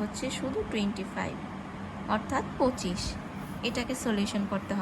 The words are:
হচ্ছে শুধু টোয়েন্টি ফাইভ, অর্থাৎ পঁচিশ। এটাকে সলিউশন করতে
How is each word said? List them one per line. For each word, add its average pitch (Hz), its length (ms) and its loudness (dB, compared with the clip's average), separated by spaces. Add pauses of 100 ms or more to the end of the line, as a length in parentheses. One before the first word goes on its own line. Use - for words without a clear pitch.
হচ্ছে 208 240 -2 (140)
শুধু 262 200 0 (120)
টোয়েন্টি 202 420 2
ফাইভ, - 220 -2 (800)
অর্থাৎ 262 280 2 (160)
পঁচিশ। 247 420 4 (640)
এটাকে 240 260 0 (100)
সলিউশন 202 480 4
করতে 196 300 0